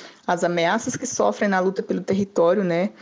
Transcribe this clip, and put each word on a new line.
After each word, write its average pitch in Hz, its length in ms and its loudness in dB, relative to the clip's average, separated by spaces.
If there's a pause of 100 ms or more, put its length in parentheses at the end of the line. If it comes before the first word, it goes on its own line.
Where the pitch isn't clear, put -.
(260)
as 175 180 0
ameaças 175 520 0
que - 100 -8
sofrem 208 420 0
na 190 120 2
luta 190 240 -2
pelo 185 180 -4
território, 196 640 2
né? 175 260 0 (120)